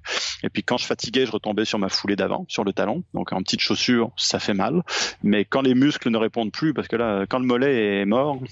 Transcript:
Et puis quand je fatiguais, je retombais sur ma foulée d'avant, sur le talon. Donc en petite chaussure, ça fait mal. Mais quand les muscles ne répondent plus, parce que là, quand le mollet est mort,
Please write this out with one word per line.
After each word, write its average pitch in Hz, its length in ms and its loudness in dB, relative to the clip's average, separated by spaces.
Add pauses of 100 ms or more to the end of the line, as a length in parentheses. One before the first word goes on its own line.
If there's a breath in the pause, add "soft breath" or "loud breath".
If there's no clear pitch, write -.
(440 loud breath)
Et 117 60 0
puis 107 120 -4
quand 123 160 0
je - 80 -2
fatiguais, 127 400 0
je 113 60 -4
retombais 110 340 -2
sur 110 140 -2
ma 95 100 0
foulée 101 260 -2
d'avant, 95 320 -2
sur - 160 -4
le 98 80 0
talon. 117 320 -2 (120)
Donc 92 180 -4
en 92 80 -2
petite - 180 -2
chaussure, 117 560 0
ça - 220 -2
fait 104 160 -2
mal. 117 300 0 (400 loud breath)
Mais 104 200 4
quand 135 200 0
les 131 100 4
muscles 131 380 2
ne 113 60 2
répondent 110 340 0
plus, 160 240 0
parce 104 120 -4
que - 100 -4
là, 104 300 0
quand 127 120 0
le 127 60 0
mollet 120 560 2
est 98 40 2
mort, 131 340 2 (120)